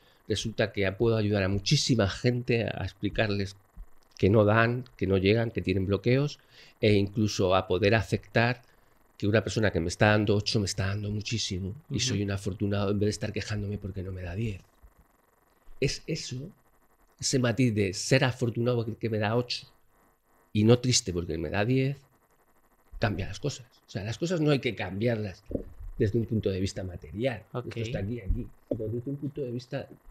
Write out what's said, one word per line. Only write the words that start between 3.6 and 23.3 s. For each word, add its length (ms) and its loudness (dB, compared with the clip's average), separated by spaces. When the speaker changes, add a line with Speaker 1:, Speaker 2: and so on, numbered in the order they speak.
Speaker 1:
que 120 4
no 160 8
dan, 400 4
que 100 -2
no 100 4
llegan, 340 4
que 100 -6
tienen 240 0
bloqueos, 540 0
e 120 6
incluso 640 2
a 120 2
poder 280 4
aceptar 640 0
que 100 -2
una 160 4
persona 280 0
que 80 0
me 80 0
está 200 4
dando 280 4
ocho 240 0
me 60 0
está 220 -4
dando 220 -4
muchísimo 640 -4
y 60 -6
Speaker 2:
Ujú. 100 -2
Speaker 1:
soy 180 0
un 80 -2
afortunado 600 -2
en 80 0
vez 80 2
de 40 0
estar 220 -6
quejándome 440 -6
porque 260 -8
no 80 -8
me 100 -10
da 140 -8
diez. 260 -4
Es 280 -2
eso, 420 -8
ese 200 0
matiz 340 2
de 200 0
ser 300 2
afortunado 640 0
porque 240 -6
me 100 -2
da 160 0
ocho 320 -4
y 120 4
no 160 8
triste 340 0
porque 240 -4
me 120 -4
da 160 0
diez, 320 0
cambia 280 -2
las 120 -10